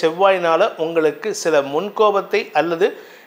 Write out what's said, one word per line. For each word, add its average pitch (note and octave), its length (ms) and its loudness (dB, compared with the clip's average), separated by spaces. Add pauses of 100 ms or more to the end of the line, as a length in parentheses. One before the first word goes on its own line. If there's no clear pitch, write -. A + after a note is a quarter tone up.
செவ்வாயினால F3 760 2
உங்களுக்கு E3 560 -2
சில D#3 280 0
முன்கோபத்தை G3 920 -2
அல்லது E3 460 0 (300)